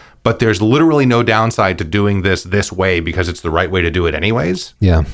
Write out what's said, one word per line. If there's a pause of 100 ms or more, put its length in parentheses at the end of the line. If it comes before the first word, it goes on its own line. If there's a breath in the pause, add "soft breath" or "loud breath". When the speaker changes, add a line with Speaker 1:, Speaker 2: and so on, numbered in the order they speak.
(240 loud breath)
Speaker 1:
but
there's
literally
no
downside
to
doing
this
this
way
because
it's
the
right
way
to
do
it
anyways.
Speaker 2:
Yeah.